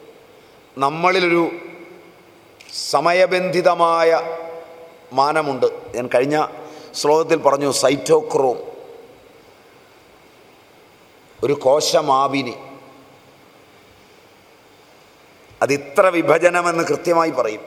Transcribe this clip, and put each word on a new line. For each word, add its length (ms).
നമ്മളിലൊരു 680
സമയബന്ധിതമായ 1200
മാനമുണ്ട്. 540
ഞാൻ 200
കഴിഞ്ഞ 220
ശ്ലോകത്തിൽ 440
പറഞ്ഞു, 340
സൈറ്റോക്രോം, 840
ഒരു 120
കോശമാപിനി, 1040
അതിത്ര 460
വിഭജനമെന്ന് 800
കൃത്യമായി 460
പറയും, 360